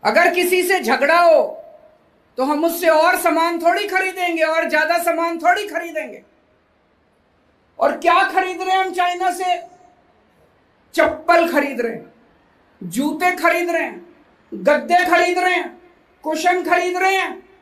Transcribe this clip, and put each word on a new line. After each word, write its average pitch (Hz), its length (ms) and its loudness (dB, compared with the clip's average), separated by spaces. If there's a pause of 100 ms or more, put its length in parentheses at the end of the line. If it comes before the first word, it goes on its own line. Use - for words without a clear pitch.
अगर 330 300 4
किसी 359 280 2
से 359 180 2
झगड़ा 262 400 2
हो 330 440 4 (720)
तो 254 80 -2
हम 294 200 -2
उससे 339 240 0
और 320 280 4
सामान 339 420 0
थोड़ी 370 300 0
खरीदेंगे 370 540 -2
और 320 280 0
ज्यादा 311 280 0
सामान 339 400 -2
थोड़ी 359 300 0
खरीदेंगे। 311 540 -10 (1600)
और - 180 0
क्या 349 280 4
खरीद 370 380 -2
रहे 381 80 -4
हैं 381 140 2
हम 381 80 -6
चाइना 359 380 -2
से? 359 320 -4 (1300)
चप्पल 330 580 0
खरीद 277 280 -2
रहे 233 120 -4
हैं, - 200 -16 (680)
जूते 294 500 -2
खरीद 349 380 0
रहे 330 120 -2
हैं, - 260 -12 (460)
गद्दे 294 520 2
खरीद 349 320 2
रहे 359 160 0
हैं, - 280 -8 (400)
कुशन 330 400 -2
खरीद 359 340 0
रहे 381 200 2
हैं - 320 -6 (140)